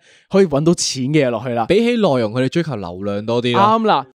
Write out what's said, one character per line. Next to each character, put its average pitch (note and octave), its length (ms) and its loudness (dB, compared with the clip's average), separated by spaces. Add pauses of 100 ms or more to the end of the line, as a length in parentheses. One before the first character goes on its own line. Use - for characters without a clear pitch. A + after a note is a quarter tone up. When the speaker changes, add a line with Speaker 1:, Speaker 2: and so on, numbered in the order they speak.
(320)
Speaker 1:
可 G3 100 4
以 F#3+ 60 4
搵 C#3+ 180 -2
到 E3+ 80 4
錢 - 300 -4
嘅 C#3+ 240 2
嘢 - 20 0
落 A2+ 140 -2
去 C3 60 -6
啦。 A#2 180 -2
Speaker 2:
比 E3+ 100 2
起 A#3 140 2
內 A#3+ 100 -2
容， B2+ 320 2
佢 B2+ 100 -2
哋 C3 60 0
追 E3+ 140 -2
求 D3+ 120 -8
流 F#2 280 -10
量 G2+ 200 -4
多 A#2 160 -2
啲 A#2+ 140 0
咯。 D3+ 80 2
Speaker 1:
啱 A3 240 2
啦， D3+ 220 0 (100)